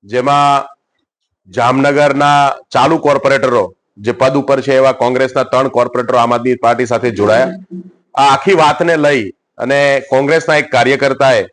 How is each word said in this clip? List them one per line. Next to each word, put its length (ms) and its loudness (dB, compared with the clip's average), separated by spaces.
જેમાં 600 0
જામનગરના 1000 2
ચાલુ 280 0
કોર્પોરેટરો 760 0
જે 140 -4
પદ 240 0
ઉપર 240 0
છે 120 -2
એવા 200 4
કોંગ્રેસના 500 -2
ત્રણ 260 -2
કોર્પોરેટરો 500 -2
આમ 160 2
આદમી 200 -2
પાર્ટી 320 0
સાથે 240 -2
જોડાયા. 360 0
આ 80 0
આખી 320 2
વાતને 420 2
લઈ 340 0
અને 520 0
કોંગ્રેસના 460 0
એક 160 -4
કાર્યકર્તાએ 800 0